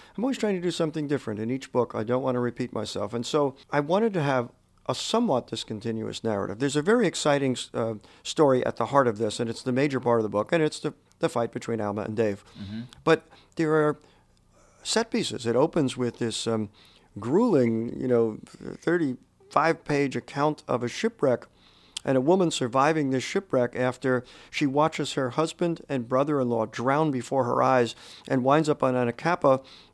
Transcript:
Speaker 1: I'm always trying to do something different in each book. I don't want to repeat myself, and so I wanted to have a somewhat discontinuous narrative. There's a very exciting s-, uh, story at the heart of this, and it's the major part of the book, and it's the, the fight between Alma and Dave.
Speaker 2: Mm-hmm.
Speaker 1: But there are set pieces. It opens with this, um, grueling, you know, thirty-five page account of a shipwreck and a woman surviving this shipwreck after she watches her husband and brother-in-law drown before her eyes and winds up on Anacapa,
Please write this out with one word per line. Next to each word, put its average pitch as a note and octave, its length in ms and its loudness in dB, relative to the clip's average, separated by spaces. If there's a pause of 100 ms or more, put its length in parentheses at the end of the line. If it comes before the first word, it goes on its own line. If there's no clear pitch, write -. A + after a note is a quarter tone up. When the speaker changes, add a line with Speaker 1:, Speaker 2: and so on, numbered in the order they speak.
(160)
Speaker 1:
I'm G3+ 80 -4
always C4 140 -2
trying G#3 180 0
to F3 40 -4
do F3 120 -2
something D#3+ 340 -2
different B2+ 320 -4
in A2+ 140 -2
each C3+ 180 -6
book. A#2+ 240 0
I A2+ 80 -2
don't B2 220 0
want C3 100 0
to B2 60 0
repeat A#2+ 320 -4
myself, G#2 420 -6
and A#2+ 100 -4
so C#3+ 300 0 (160)
I C#3+ 80 0
wanted F#3+ 360 0
to E3 80 0
have C3 280 0 (360)
a C3 100 -2
somewhat G3 500 0
discontinuous A2 800 -8
narrative. G2+ 340 -2
There's C3+ 160 -2
a D3 80 0
very A3 240 2
exciting C#3+ 460 0
s-, - 200 -8
uh, A2+ 220 -4 (300)
story C3+ 420 4
at A#2 120 -4
the A2+ 80 0
heart C3+ 200 4
of A2+ 120 0
this, G#2+ 200 -2
and A#2+ 100 -2
it's A2+ 140 -8
the C3 80 -4
major C3+ 300 0
part A#2 180 2
of A2 60 0
the G#2 40 -2
book, G#2 220 -2
and E3+ 100 2
it's D3+ 200 -2
the, D3 120 -6 (280)
the E3 80 0
fight A#2+ 240 -2
between A#2 280 -6
Alma G#2 220 -4
and G#2+ 140 -6
Dave. G#2 280 0 (160)
Speaker 2:
Mm-hmm. G2+ 200 -10 (240)
Speaker 1:
But D#3+ 240 2 (260)
there D#3 200 0
are D3+ 260 2 (840)
set - 300 -2
pieces. A#2+ 340 -4
It A#2 80 0
opens C#3 420 2
with B2 220 -4
this, A2+ 300 -4
um, A2 200 -2 (520)
grueling, A#2+ 800 2
you C3 80 -4
know, A#2 300 2 (420)
thirty-five D#3+ 1040 -2
page C#3+ 320 0
account D3 500 -2
of B2 160 0
a A#2+ 60 -2
shipwreck - 580 0 (580)
and C3+ 140 2
a - 20 4
woman E3+ 300 4
surviving C3+ 600 0
this C3 120 0
shipwreck C3 540 0
after B2+ 480 0 (260)
she - 160 -2
watches D3 460 0
her C3 180 -2
husband D#3+ 580 -2
and B2 200 -2
brother-in-law B2+ 580 2
drown C#3 460 0
before C3 320 0
her B2 180 2
eyes B2+ 320 4 (320)
and C3+ 160 0
winds D3 260 4
up D3 140 0
on C3 120 2
Anacapa, C3 720 2 (300)